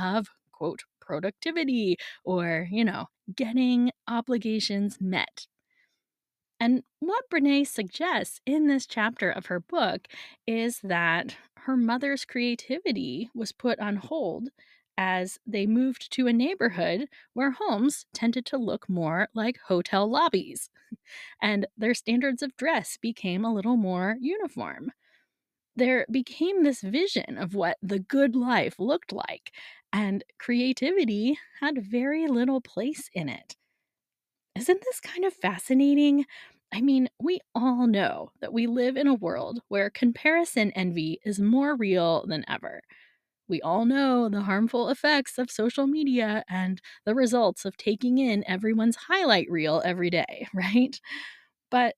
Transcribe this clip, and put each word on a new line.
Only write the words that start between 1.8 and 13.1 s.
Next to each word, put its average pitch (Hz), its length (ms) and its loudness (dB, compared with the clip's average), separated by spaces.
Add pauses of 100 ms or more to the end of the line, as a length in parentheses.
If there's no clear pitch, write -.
or, 170 480 0
you 226 140 2
know, - 220 -4 (280)
getting 247 560 2 (160)
obligations 220 920 -2
met. 185 460 -2 (1120)
And 240 260 2 (160)
what 427 300 -2
Brene 285 380 2
suggests 226 800 -4
in 302 220 2
this 277 200 2
chapter 214 420 -2
of - 180 -6
her 180 120 -4
book 240 480 -2 (400)
is 233 360 -2
that 170 520 0 (220)
her 262 180 -2
mother's 254 480 0
creativity 240 1120 -4